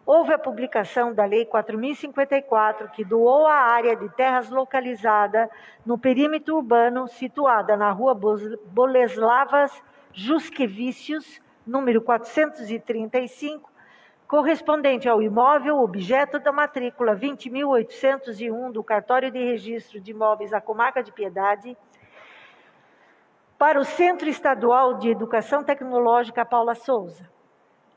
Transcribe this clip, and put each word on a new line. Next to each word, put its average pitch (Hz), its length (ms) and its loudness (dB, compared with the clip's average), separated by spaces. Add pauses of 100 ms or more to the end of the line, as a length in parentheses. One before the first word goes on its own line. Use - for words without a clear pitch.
houve 311 280 4
a 294 60 2
publicação 240 760 -4
da 208 100 2
Lei 214 220 0
quatro 214 320 -4
mil 262 140 -6
e - 20 -6
cinquenta 277 420 -2
e 277 60 0
quatro, 214 460 0
que 220 160 -10
doou 240 420 4
a 302 80 6
área 233 400 4
de 196 220 -8
terras 254 340 0
localizada 226 1000 0 (380)
no 233 100 -2
perímetro 302 600 0
urbano, 240 500 2
situada 233 680 0
na 208 160 0
Rua 247 200 0
Bos-, 214 540 -2
Boleslavas 254 1120 2 (320)
Jusquevicius, 254 1300 -6 (240)
número 240 380 0
quatrocentos 240 640 -2
e 220 120 -8
trinta 226 400 -4
e 247 80 -8
cinco, 294 420 -14 (560)
correspondente 294 840 0
ao 220 140 4
imóvel 262 560 2
objeto 247 600 0
da 294 100 0
matrícula 247 640 -2
vinte 254 340 -8
mil 277 200 -4
oitocentos 262 720 -2
e 233 100 -6
um 247 220 -8
do 214 100 -8
Cartório 247 480 -2
de 254 80 -10
Registro 226 600 -6
de 196 100 -18
Imóveis 214 400 -2
da 214 100 -2
Comarca 240 400 -2
de 208 120 -10
Piedade, 202 680 -4 (1800)
para 294 200 4
o 277 60 0
Centro 349 420 0
Estadual 254 680 2
de 214 160 -2
Educação 226 520 -2
Tecnológica 240 840 0
Paula 233 280 0
Souza, 185 540 -6 (680)